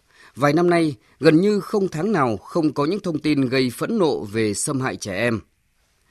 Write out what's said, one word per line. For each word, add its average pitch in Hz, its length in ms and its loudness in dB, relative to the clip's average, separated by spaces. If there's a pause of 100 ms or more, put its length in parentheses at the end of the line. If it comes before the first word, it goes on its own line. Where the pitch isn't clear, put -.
(360)
Vài 143 180 0
năm 175 160 2
nay, 165 260 2 (240)
gần 156 220 6
như 208 180 2
không 196 280 -2
tháng 170 240 -4
nào 127 260 2
không 156 360 -2
có 147 120 -2
những 190 140 -2
thông 160 200 -4
tin 147 220 0
gây 131 280 0
phẫn 165 280 -4
nộ 127 260 0
về 107 300 -2
xâm 135 280 -4
hại 117 140 -4
trẻ 95 220 -8
em. 113 220 0 (720)